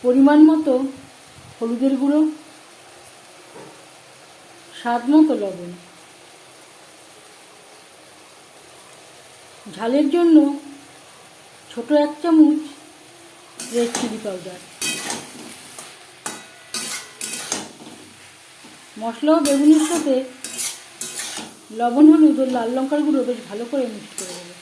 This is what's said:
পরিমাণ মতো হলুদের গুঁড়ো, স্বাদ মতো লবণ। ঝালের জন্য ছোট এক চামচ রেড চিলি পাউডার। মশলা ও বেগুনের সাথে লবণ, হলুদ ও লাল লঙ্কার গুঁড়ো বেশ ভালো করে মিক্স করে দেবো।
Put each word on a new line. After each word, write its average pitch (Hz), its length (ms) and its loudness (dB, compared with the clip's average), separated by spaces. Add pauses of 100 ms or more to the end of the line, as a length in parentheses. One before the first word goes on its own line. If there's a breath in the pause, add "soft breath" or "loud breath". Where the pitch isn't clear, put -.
পরিমাণ 269 340 6 (120)
মতো 302 220 0 (840)
হলুদের 240 440 -2
গুঁড়ো, 285 200 2 (2500)
স্বাদ 240 220 -4 (100)
মতো 311 200 6 (100)
লবণ। 175 280 -10 (4000)
ঝালের 247 380 0
জন্য 339 220 6 (1300)
ছোট 233 180 -10 (160)
এক 302 80 -4 (100)
চামচ 311 380 6 (1120)
রেড 240 240 0
চিলি 220 260 -6
পাউডার। 180 360 -12 (4000)
মশলা 233 360 -4
ও 330 100 2
বেগুনের 294 440 4
সাথে 302 240 -2 (1600)
লবণ, 240 320 4
হলুদ 302 320 6
ও - 20 2 (100)
লাল 226 220 -4
লঙ্কার 277 300 -4
গুঁড়ো 269 220 0
বেশ 240 100 -4 (100)
ভালো 214 220 -10
করে 269 140 -4 (100)
মিক্স - 240 -18
করে 180 200 -10
দেবো। 175 240 -20